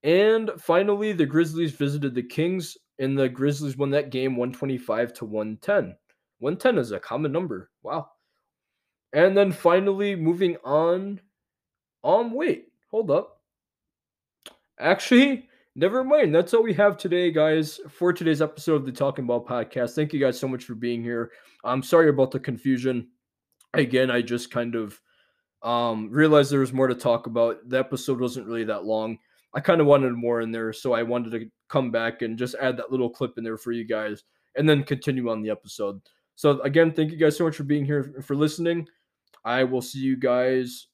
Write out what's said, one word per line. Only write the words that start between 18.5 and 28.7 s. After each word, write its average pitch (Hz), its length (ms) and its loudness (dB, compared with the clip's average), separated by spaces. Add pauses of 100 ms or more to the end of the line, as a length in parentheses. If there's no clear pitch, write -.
of 135 100 -2
the 127 60 -8
Talking 139 340 -2
Ball 120 180 -2
Podcast. 120 520 -4
Thank 151 160 -2
you 151 80 -2
guys 127 180 2
so 135 80 -6
much 127 160 -6
for 117 140 -12
being 117 260 -4
here. 117 300 -6 (320)
I'm 127 180 -2
sorry 165 260 6
about 135 220 4
the 131 80 -6
confusion. 127 680 -2 (680)
Again, 127 380 2
I 123 100 0
just 120 300 -6
kind 120 240 -4
of, 107 240 -8 (640)
um, 117 480 -2
realized 147 420 6
there 139 80 2
was 131 120 0
more 131 140 2
to 127 80 0
talk 120 320 0
about. 117 420 -2
The 127 120 0
episode 127 400 -4
wasn't 123 260 -4
really 113 180 -4
that 107 200 -4